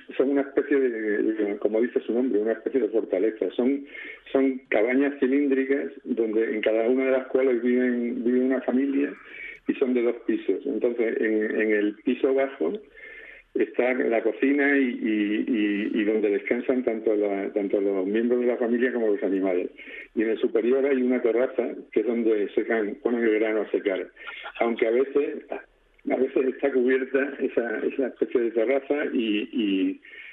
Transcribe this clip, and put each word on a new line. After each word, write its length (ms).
son 140
una 100
especie 380
de, 440
de, 360
como 220
dice 200
su 120
nombre, 280
una 120
especie 280
de 80
fortaleza. 680
Son, 300
son 260
cabañas 500
cilíndricas 720
donde 500
en 100
cada 260
una 160
de 80
las 160
cuales 340
viven, 600
vive 160
una 220
familia 500
y 60
son 200
de 80
dos 140
pisos. 400
Entonces, 540
en, 400
en 100
el 240
piso 300
bajo 380
está 400
la 300
cocina 520
y, 60
y, 640
y, 540
y 40
donde 240
descansan 540
tanto 320
la, 380
tanto 280
los 240
miembros 360
de 60
la 100
familia 360
como 200
los 100
animales. 480
Y 60
en 80
el 80
superior 460
hay 160
una 220
terraza 460
que 80
es 60
donde 460
secan, 480
ponen 220
el 160
grano 220
a 100
secar. 380
Aunque 300
a 20
veces 540
a 60
veces 300
está 260
cubierta 680
esa, 380
esa 300
especie 320
de 100
terraza 600
y, 400
y, 480